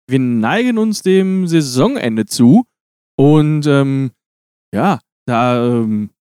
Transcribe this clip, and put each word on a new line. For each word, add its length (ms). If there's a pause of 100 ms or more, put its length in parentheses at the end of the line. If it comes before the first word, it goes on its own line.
Wir 120
neigen 580
uns 240
dem 440
Saisonende 800
zu 380 (560)
und, 480
ähm, 440 (640)
ja, 260 (260)
da, 420
ähm, 420 (300)